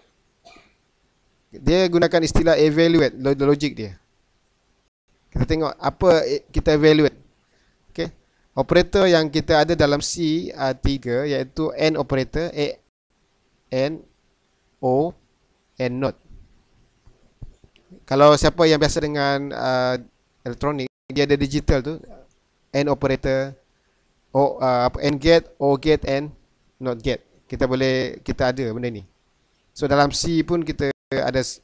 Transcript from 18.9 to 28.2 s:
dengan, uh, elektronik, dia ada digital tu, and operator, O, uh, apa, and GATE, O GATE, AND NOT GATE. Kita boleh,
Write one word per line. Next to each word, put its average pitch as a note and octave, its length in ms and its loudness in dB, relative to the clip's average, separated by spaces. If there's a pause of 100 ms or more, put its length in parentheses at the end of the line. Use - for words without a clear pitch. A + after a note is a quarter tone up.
dengan, C#3 560 -4
uh, B2+ 400 -2 (480)
elektronik, C3+ 480 -6 (160)
dia C#3+ 160 -2
ada C#3 160 2
digital C#3+ 400 0
tu, C#3+ 140 -6 (840)
and C#3+ 160 0
operator, C3+ 640 -2 (760)
O, C3+ 320 0
uh, B2+ 240 2
apa, - 160 -6
and C#3+ 160 -2
GATE, E3 400 4
O C#3 160 2
GATE, D3 320 0
AND C#3+ 240 -4 (480)
NOT B2 240 -6
GATE. B2+ 160 -4 (320)
Kita B2+ 160 -2
boleh, C3 560 -2